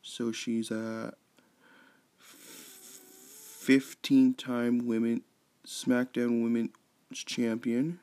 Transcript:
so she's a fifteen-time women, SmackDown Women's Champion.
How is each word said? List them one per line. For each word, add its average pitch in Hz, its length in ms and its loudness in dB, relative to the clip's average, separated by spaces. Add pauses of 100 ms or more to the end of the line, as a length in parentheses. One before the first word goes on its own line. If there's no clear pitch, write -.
so 117 220 -2
she's 113 400 -2
a 113 420 -6 (1040)
fifteen-time - 2750 0
women, 117 360 0 (420)
SmackDown 123 760 0
Women's 117 300 0 (420)
Champion. 123 880 -2